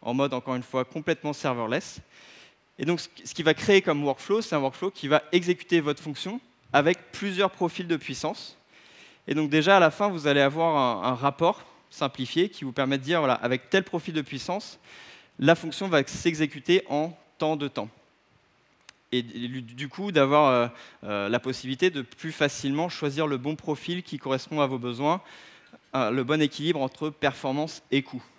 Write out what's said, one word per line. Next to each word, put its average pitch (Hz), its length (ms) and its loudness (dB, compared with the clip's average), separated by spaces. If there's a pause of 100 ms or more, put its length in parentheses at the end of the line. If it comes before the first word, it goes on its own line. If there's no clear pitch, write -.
en 117 100 -4
mode, 131 220 2
encore 127 200 -4
une 123 80 -4
fois, 127 220 -2
complètement 151 480 -4
serverless. 123 640 -2 (760)
Et - 80 -4
donc, 170 160 0
ce, - 80 -12 (160)
ce - 80 -12
qu'il 170 100 -6
va 156 120 6
créer 196 260 6
comme 147 220 0
workflow, 147 380 0
c'est 196 140 -4
un 147 40 2
workflow 139 320 -4
qui - 160 -10
va 147 240 4
exécuter 175 500 2
votre 147 200 -2
fonction 185 380 -8 (320)
avec 147 400 2
plusieurs 196 380 0
profils 175 380 -4
de 170 100 0
puissance. - 600 -8 (680)
Et 143 60 -2
donc 151 160 0
déjà, 156 280 6
à - 20 10
la 160 120 6
fin, 208 160 -2
vous 165 200 -2
allez 143 120 6
avoir 151 380 2
un, 120 320 0
un 127 60 0
rapport 139 500 0 (240)
simplifié 143 580 -2
qui - 160 -12
vous 131 80 -6
permet 135 280 0
de 131 40 -14
dire, 165 160 0
voilà, 135 140 4
avec 123 360 -2
tel 190 140 4
profil 175 300 -6
de 156 80 -2
puissance, 175 580 -8 (600)
la 156 160 6
fonction 165 320 -6
va 151 180 2
s'exécuter 160 840 0
en 156 280 -2 (200)
tant 156 180 0
de 143 120 -4
temps. 110 220 -8 (1200)
Et 123 120 0
du, 120 380 -10
du 123 280 -12
coup, 202 220 -8
d'avoir, 147 380 6
euh, 120 180 4 (380)
euh, 101 240 -4
la 120 100 2
possibilité 131 500 -2
de 147 120 -8
plus 160 300 -12
facilement 147 560 -2
choisir 151 380 -4
le 143 120 -2
bon 143 180 -4
profil 170 480 -6
qui 143 160 -10
correspond 135 420 -2
à 143 60 4
vos 131 120 -4
besoins, 131 420 -2 (760)
euh, 120 160 2
le 131 120 0
bon 151 180 2
équilibre 151 400 0
entre 135 280 -4
performance 147 720 -4 (100)
et 135 120 2
coût. 127 200 -10 (160)